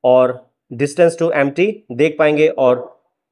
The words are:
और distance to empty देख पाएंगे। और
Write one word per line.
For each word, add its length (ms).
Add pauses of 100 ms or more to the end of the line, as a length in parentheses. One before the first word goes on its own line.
और 280 (380)
distance 440
to 200
empty 320 (260)
देख 260
पाएंगे। 300
और 340 (480)